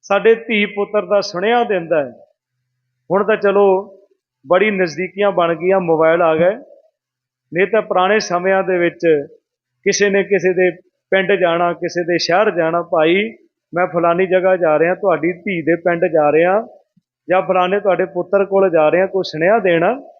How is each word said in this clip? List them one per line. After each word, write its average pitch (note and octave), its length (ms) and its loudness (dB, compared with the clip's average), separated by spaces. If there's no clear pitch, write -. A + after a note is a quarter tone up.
ਸਾਡੇ G3+ 340 2
ਧੀ A3 300 -2
ਪੁੱਤਰ G3+ 400 -4
ਦਾ G3 160 0
ਸੁਨੇਹਾ G#3+ 420 -2
ਦਿੰਦਾ E3+ 420 -2
ਹੈ। B2+ 60 -12
ਹੁਣ G3+ 160 0
ਤਾਂ G#3+ 80 2
ਚਲੋ G3 640 0
ਬੜੀ G3 240 2
ਨਜ਼ਦੀਕੀਆਂ F#3 600 -2
ਬਣ E3+ 240 0
ਗਈਆਂ, F#3 240 0
ਮੋਬਾਈਲ E3 420 2
ਆ D#3+ 140 2
ਗਏ, F3+ 200 0
ਨਹੀਂ F#3 140 0
ਤਾਂ G#3+ 140 0
ਪੁਰਾਣੇ G#3 380 0
ਸਮਿਆਂ F#3 440 -2
ਦੇ F3+ 140 -2
ਵਿੱਚ E3 500 0
ਕਿਸੇ G3+ 260 0
ਨੇ G3 140 0
ਕਿਸੇ F#3 300 0
ਦੇ F3+ 360 -2
ਪਿੰਡ F#3+ 200 0
ਜਾਣਾ, F3 420 0
ਕਿਸੇ F3 300 -6
ਦੇ E3+ 140 -2
ਸ਼ਹਿਰ F#3 340 0
ਜਾਣਾ, E3 300 -2
"ਭਾਈ E3+ 480 0
ਮੈਂ F3 140 -2
ਫਲਾਨੀ E3+ 400 0
ਜਗ੍ਹਾ F#3 300 2
ਜਾ D#3 220 0
ਰਿਹਾ, E3+ 160 2
ਤੁਹਾਡੀ F3 380 -2
ਧੀ F3 280 -6
ਦੇ D#3+ 140 0
ਪਿੰਡ E3+ 300 -2
ਜਾ D3+ 260 2
ਰਿਹਾ, F#3 360 2
ਜਾਂ F#3 120 2
ਫਲਾਣੇ F#3 380 0
ਤੁਹਾਡੇ F#3+ 260 0
ਪੁੱਤਰ F#3 400 -2
ਕੋਲ G3 240 2
ਜਾ D#3 220 4
ਰਿਹਾ, F3+ 140 2
ਕੋਈ F#3 200 -4
ਸੁਨੇਹਾ F3+ 340 0
ਦੇਣਾ?" F3+ 320 0